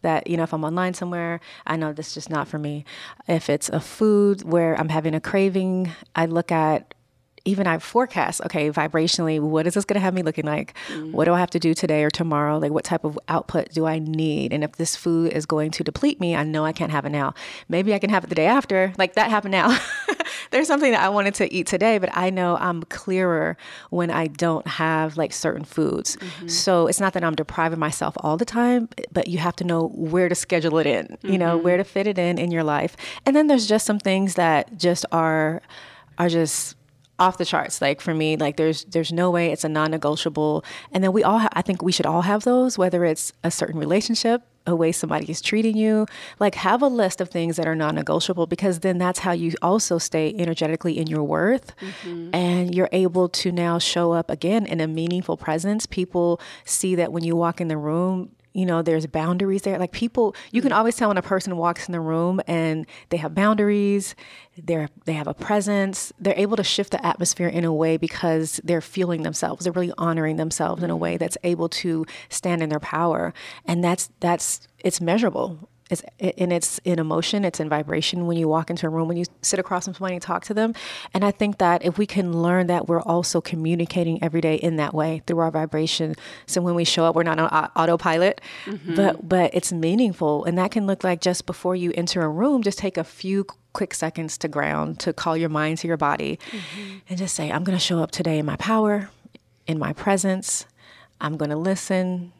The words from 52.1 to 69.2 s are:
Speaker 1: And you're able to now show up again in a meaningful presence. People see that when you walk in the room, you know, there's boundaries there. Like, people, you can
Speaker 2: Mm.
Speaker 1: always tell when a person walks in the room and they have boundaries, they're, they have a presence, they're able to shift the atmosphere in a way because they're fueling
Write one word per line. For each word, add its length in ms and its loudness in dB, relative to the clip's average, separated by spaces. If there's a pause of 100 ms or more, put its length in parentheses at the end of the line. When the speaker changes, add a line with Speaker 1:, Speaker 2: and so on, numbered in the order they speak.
Speaker 1:
And 400 2
you're 160 2
able 380 2
to 220 -2
now 280 0
show 320 0
up 180 0
again 380 0
in 120 -2
a 60 0
meaningful 520 -2
presence. 500 -2
People 520 0 (260)
see 280 -2
that 180 0
when 120 -4
you 120 0
walk 240 0
in 80 -2
the 100 -2
room, 520 -2 (240)
you 120 0
know, 160 2
there's 240 2
boundaries 580 0
there. 140 -2
Like, 140 -2
people, 440 0 (160)
you 120 0
can 80 2
Speaker 2:
Mm. 60 4
Speaker 1:
always 180 2
tell 140 2
when 80 2
a 40 0
person 360 -2
walks 300 -2
in 40 -8
the 80 -4
room 480 0
and 400 -2 (220)
they 80 0
have 180 -4
boundaries, 800 2 (420)
they're, 320 -2 (160)
they 80 -2
have 140 -4
a 80 -6
presence, 840 -2
they're 160 2
able 220 2
to 60 0
shift 260 0
the 160 -4
atmosphere 440 0
in 160 0
a 80 2
way 240 2
because 640 0
they're 180 2
fueling 400 -2